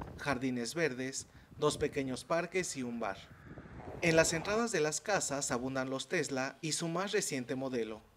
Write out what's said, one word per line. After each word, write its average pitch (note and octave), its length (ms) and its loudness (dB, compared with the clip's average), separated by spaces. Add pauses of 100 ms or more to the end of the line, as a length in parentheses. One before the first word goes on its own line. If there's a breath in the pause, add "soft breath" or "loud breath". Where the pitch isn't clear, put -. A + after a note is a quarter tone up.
(180)
jardines B2 580 0
verdes, C3 500 0 (320 loud breath)
dos C#3+ 200 4
pequeños C3+ 440 0
parques F3 540 0
y C3 80 -2
un A#2+ 160 -4
bar. G2+ 160 -2 (840)
En E3 120 6
las D#3+ 200 8
entradas G#3 360 0
de F#3 80 2
las D3+ 220 2
casas D3+ 500 0
abundan C3 400 0
los C3 180 -4
Tesla C3+ 520 0
y D#3 100 -2
su E3+ 160 0
más F3 240 0
reciente C#3 460 0
modelo, A#2+ 460 -2 (140)